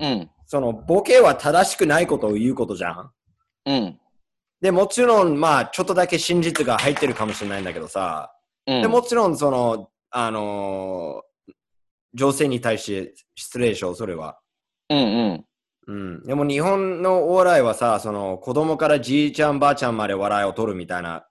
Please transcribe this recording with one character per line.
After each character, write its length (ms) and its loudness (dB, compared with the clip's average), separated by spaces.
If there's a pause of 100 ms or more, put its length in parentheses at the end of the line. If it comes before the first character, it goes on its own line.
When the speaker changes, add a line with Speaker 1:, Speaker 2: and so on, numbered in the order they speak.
Speaker 1:
う 60 -4
ん。 240 -4 (140)
Speaker 2:
そ 160 -4
の、 100 -2
ボ 320 0
ケ 160 8
は 160 8
正 340 2
し 60 -6
く 100 2
な 140 4
い 80 0
こ 100 -2
と 100 -2
を 40 0
言 220 0
う 20 -4
こ 100 -2
と 120 -8
じ 80 -6
ゃ 60 -4
ん？ 200 -14 (540)
Speaker 1:
う 80 -2
ん。 260 -4 (600)
Speaker 2:
で、 100 2
も 160 4
ち 140 -2
ろ 240 6
ん、 120 0
ま 220 4
あ、 60 0
ち 160 -6
ょ 20 0
っ 20 -2
と 80 -2
だ 140 4
け 100 -2
真 240 0
実 240 0
が 120 2
入 160 0
っ 20 -2
て 100 -2
る 80 0
か 120 -4
も 80 -6
し 100 -10
れ 60 -6
な 80 -6
い 60 -8
ん 20 -8
だ 80 -8
け 80 -10
ど 80 -14
さ、 440 -6 (320)
Speaker 1:
う 140 0
ん。 20 0
Speaker 2:
で、 60 2
も 140 2
ち 120 -6
ろ 140 2
ん、 100 0
そ 140 0
の、 400 -2 (180)
あ 220 -4
の 880 -6 (280)
ー、 40 -20 (600)
女 180 2
性 160 0
に 140 -2
対 180 0
し 60 -12
て 280 -8 (220)
失 240 -12
礼 120 2
で 40 -2
し 80 -8
ょ、 100 -4
そ 120 -10
れ 100 -8
は。 240 -12 (500)
Speaker 1:
う 60 0
ん 20 2
う 60 4 (300)
ん。 120 -12 (420)
Speaker 2:
う 60 -12
ん。 300 -12
で 100 -6
も、 140 0
日 140 -2
本 400 -2
の 240 2
お 100 2
笑 240 6
い 20 6
は 120 4
さ、 260 2
そ 140 -6
の、 240 -4
子 160 -8
供 240 0
か 100 0
ら 140 4
じ 260 0
い 60 -2
ち 100 0
ゃ 80 2
ん、 80 -2
ば 120 4
あ 40 2
ち 100 -4
ゃ 40 0
ん 80 -2
ま 100 -2
で 60 -2
笑 300 0
い 20 0
を 80 -2
取 180 -2
る 60 -6
み 100 -10
た 120 -6
い 40 -8
な 280 -10